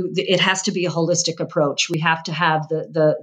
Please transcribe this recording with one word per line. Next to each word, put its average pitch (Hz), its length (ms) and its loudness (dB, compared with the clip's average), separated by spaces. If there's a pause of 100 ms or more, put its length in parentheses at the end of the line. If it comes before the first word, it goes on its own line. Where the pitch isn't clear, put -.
(160)
it 180 240 2
has 185 240 0
to 202 80 -2
be 185 140 -2
a 170 40 0
holistic 165 500 0
approach. 160 520 -2
We 165 80 0
have 165 240 2
to 165 100 -6
have 156 360 2
the, 156 220 -4
the, 151 320 4